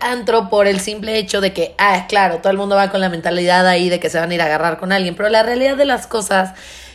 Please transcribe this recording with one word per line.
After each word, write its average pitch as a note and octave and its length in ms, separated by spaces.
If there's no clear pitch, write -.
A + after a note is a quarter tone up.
antro A3+ 480
por G#3 180
el G3 140
simple G#3+ 380
hecho G3+ 240
de G3 100
que, - 240
ah, F#3+ 320
claro, F#3 300
todo F#3+ 120
el G3 60
mundo G3+ 200
va G3 140
con G3 120
la F#3 80
mentalidad F3 560
ahí F3+ 240
de F3 100
que E3 80
se D#3+ 100
van E3+ 120
a F3+ 40
ir E3+ 60
a E3 60
agarrar D#3 320
con F#3 140
alguien, F#3 240
pero G#3 120
la A3 140
realidad B3+ 340
de C#4+ 80
las B3 220
cosas G3 480